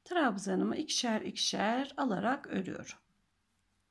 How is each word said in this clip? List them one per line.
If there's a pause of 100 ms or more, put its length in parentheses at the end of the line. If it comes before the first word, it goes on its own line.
trabzanımı
ikişer
ikişer
alarak
örüyorum. (920)